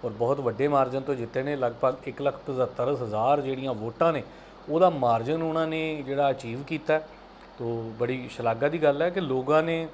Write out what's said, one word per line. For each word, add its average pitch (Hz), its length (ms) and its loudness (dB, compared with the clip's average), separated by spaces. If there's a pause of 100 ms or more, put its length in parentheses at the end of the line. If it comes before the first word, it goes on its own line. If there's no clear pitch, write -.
ਔਰ 120 80 -2
ਬਹੁਤ 120 280 0
ਵੱਡੇ 135 280 0
ਮਾਰਜਨ 135 320 4
ਤੋਂ 135 140 -2
ਜਿੱਤੇ 120 280 -4
ਨੇ। 143 140 -2
ਲਗਭਗ 123 520 0
ਇੱਕ 139 140 -8
ਲੱਖ 143 240 0
ਪਝੱਤਰ 127 480 0
ਹਜ਼ਾਰ 123 460 2
ਜਿਹੜੀਆਂ 131 340 -4
ਵੋਟਾਂ 117 380 0
ਨੇ 135 100 -2 (460)
ਉਹਦਾ 170 220 6
ਮਾਰਜਨ 127 520 0
ਉਹਨਾਂ 160 240 0
ਨੇ 160 360 -4
ਜਿਹੜਾ 139 280 2
ਅਚੀਵ 127 320 -4
ਕੀਤਾ। 156 380 0 (580)
ਤੋ 117 160 -4 (240)
ਬੜੀ 127 300 -2
ਸ਼ਲਾਘਾ 117 400 0
ਦੀ 156 140 0
ਗੱਲ 143 200 4
ਹੈ 180 80 2
ਕਿ 185 100 -2
ਲੋਕਾਂ 139 420 2
ਨੇ 165 320 -2